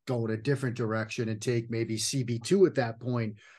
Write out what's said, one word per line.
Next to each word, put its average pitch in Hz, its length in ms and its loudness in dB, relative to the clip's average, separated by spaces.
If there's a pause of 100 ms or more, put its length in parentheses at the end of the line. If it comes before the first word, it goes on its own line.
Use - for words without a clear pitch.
go 120 200 -2
in 110 60 -2
a 110 60 0
different 131 400 0
direction 110 520 -2
and 107 120 -4
take 117 300 0
maybe 113 260 -2
C 127 260 -2
B 117 140 -2
two 180 300 6
at 139 80 -4
that 117 240 0
point, 113 360 -2 (240)